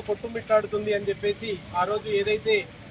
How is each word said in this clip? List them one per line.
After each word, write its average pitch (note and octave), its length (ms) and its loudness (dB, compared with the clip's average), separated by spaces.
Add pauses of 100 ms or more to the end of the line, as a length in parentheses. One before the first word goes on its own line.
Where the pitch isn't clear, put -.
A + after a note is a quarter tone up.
(120)
కొట్టుమిట్టాడుతుంది G#3+ 880 0
అని G3+ 120 0
చెప్పేసి G#3 400 -2 (300)
ఆ - 100 4
రోజు G#3+ 180 -2 (120)
ఏదైతే G#3+ 360 2 (340)